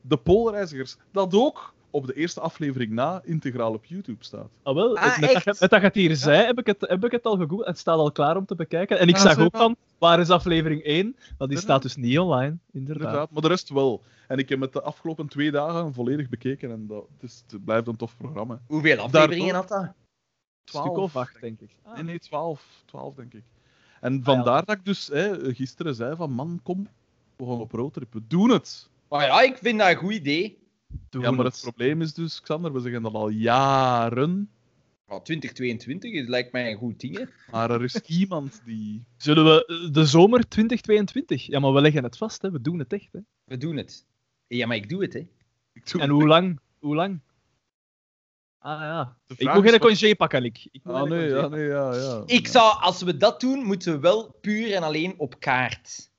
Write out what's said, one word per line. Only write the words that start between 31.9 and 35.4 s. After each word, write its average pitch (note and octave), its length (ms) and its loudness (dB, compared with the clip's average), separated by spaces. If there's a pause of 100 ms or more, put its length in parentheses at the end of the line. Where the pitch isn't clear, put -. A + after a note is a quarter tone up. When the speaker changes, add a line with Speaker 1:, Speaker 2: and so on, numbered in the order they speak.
Speaker 1:
is D#3 120 -6
dus, E3 260 -10
Xander, D#3+ 320 -6
we C3 80 -4
zeggen A#2+ 220 -6
dat A2 120 -6
al A2 140 -2
jaren. B2+ 1200 0 (560)
Speaker 3:
Maar F#2+ 160 -14
twintig B2+ 300 -10